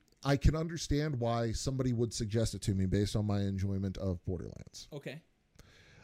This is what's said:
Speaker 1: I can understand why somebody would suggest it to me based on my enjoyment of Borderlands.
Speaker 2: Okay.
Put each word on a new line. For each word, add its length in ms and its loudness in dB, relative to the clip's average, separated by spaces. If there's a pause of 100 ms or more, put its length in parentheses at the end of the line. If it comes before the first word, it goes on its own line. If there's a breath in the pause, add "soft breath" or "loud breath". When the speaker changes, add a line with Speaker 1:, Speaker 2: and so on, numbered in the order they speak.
(240)
Speaker 1:
I 120 4
can 200 6
understand 640 -2
why 320 2
somebody 400 0
would 200 2
suggest 420 0
it 80 -8
to 120 2
me 120 2
based 300 2
on 100 2
my 160 2
enjoyment 560 -2
of 260 -2
Borderlands. 680 -8
Speaker 2:
Okay. 280 -10 (840 loud breath)